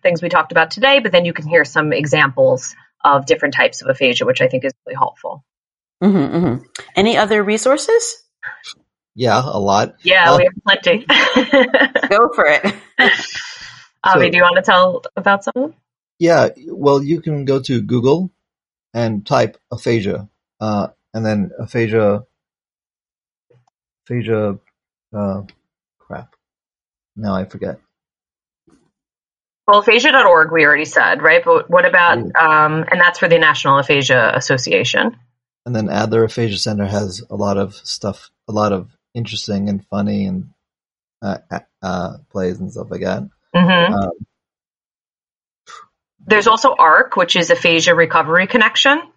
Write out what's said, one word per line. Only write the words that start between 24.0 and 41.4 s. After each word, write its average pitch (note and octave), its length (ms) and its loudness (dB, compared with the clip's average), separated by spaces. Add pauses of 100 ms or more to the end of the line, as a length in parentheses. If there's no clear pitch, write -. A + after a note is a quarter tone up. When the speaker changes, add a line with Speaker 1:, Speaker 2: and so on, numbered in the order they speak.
Speaker 3:
aphasia, G#2+ 520 -4 (580)
uh, G2+ 260 -4 (580)
crap. - 360 -18 (800)
Now G#2 200 -6
I F#2 100 -4
forget. - 340 -10 (1900)
Speaker 1:
Well, G#3 120 4
aphasia A#3+ 320 2
dot C4 140 4
org G3+ 260 4
we D#3+ 140 2
already D3 200 2
said, A2 360 0
right? D#3+ 220 4
But - 260 2
what F3 160 4
about, F3 340 2
Speaker 3:
Yeah. D#3 460 2
Speaker 1:
um, D#3 240 -2
and F3+ 100 0
that's F3 200 2
for F#3 80 2
the E3+ 100 4
National D3 400 2
Aphasia C3+ 580 2
Association. - 840 -2 (480)
Speaker 3:
And B2 100 -6
then G#2+ 140 -4
Adler A2+ 340 0
Aphasia A2 340 -4
Center G#2 280 -4
has G2 440 -6
a G#2 60 -14
lot G2+ 220 -2
of G2 180 -6
stuff, - 560 -12 (160)
a - 60 -12
lot G#2+ 180 0
of F#2 180 -6 (240)
interesting G#2 560 -6
and G2 180 -6
funny G2+ 380 -4
and, F#2 240 -8 (720)
uh, G2+ 160 -8 (140)